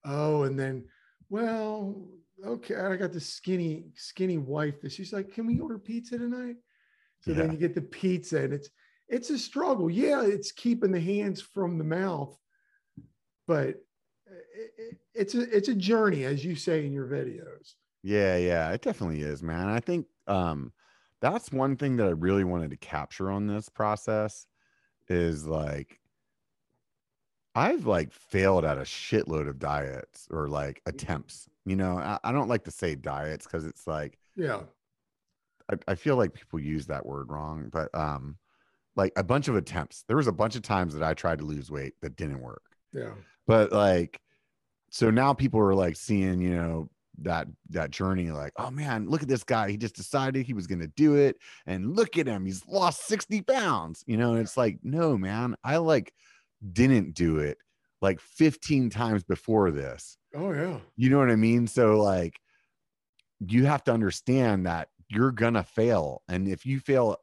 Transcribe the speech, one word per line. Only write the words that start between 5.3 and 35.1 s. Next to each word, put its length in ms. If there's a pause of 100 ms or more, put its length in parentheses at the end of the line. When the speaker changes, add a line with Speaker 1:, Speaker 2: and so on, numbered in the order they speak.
Speaker 1:
'Can 140
we 140
order 180
pizza 400
tonight?'" 400 (640)
So 120
then 140
Speaker 2:
Yeah. 40
Speaker 1:
you 60
get 180
the 60
pizza, 600
and 120
it's, 160 (380)
it's 220
a 80
struggle. 520
Yeah, 340
it's 280
keeping 400
the 100
hands 400
from 360
the 60
mouth, 560 (1080)
but 200 (600)
it, 500
it, 200 (160)
it's 220
a, 60 (140)
it's 120
a 80
journey, 480
as 220
you 100
say 300
in 80
your 140
videos. 680 (280)
Speaker 2:
Yeah, 340
yeah, 340
it 100
definitely 400
is, 220
man. 240
I 140
think, 260 (200)
um, 440 (500)
that's 300
one 240
thing 220
that 100
I 40
really 340
wanted 240
to 80
capture 520
on 180
this 200
process 800 (640)
is, 360
like, 540 (1600)
I've, 300
like, 280
failed 500
at 140
a 40
shitload 680
of 100
diets 680
or, 180
like, 380
attempts. 640 (160)
You 100
know, 220
I, 260
I 80
don't 160
like 180
to 60
say 240
diets 520
'cause 180
it's 220
like 320 (160)
Speaker 1:
Yeah. 300 (1040)